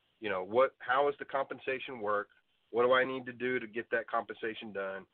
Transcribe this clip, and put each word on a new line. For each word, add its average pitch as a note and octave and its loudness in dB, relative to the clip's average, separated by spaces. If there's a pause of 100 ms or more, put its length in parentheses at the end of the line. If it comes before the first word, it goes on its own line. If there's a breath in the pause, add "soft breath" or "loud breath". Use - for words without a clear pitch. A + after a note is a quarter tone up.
(200)
You G#2+ -4
know, F#2+ -2
what, B2 4
how C#3 2
is C#3+ -2
the C#3 -12
compensation C3 -6
work? G#2 0 (440)
What A#2 4
do B2+ 6
I B2+ 6
need C3 -4
to B2+ -8
do B2 -2
to A#2 -8
get A2 -8
that A#2 0
compensation A2 -6
done? F#2+ -6